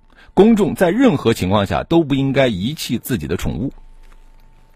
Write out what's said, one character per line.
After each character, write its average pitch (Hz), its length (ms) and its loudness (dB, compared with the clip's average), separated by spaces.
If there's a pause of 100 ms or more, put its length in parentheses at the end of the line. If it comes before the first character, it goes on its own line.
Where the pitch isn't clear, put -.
(320)
公 214 240 6
众 160 180 0
在 175 140 2
任 208 300 2
何 113 160 0
情 92 160 -4
况 101 160 0
下 67 160 -2
都 170 200 2
不 139 120 -4
应 135 180 -2
该 131 160 2
遗 107 240 -4
弃 - 240 -6
自 113 220 -4
己 76 80 -10
的 90 100 -4
宠 69 220 -6
物。 120 160 -8 (1000)